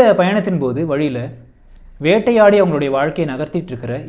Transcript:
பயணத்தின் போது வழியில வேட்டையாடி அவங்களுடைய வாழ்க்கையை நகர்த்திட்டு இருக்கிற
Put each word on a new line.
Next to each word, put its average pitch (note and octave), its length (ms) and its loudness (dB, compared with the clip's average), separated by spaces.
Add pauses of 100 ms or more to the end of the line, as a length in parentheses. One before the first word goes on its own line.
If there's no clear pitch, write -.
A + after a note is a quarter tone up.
(140)
பயணத்தின் F#3 480 0
போது B2+ 240 -4
வழியில C#3+ 320 -2 (840)
வேட்டையாடி G#3 600 4
அவங்களுடைய D3+ 320 0
வாழ்க்கையை D3+ 380 -2
நகர்த்திட்டு D3 440 -8
இருக்கிற A#2+ 220 -8 (140)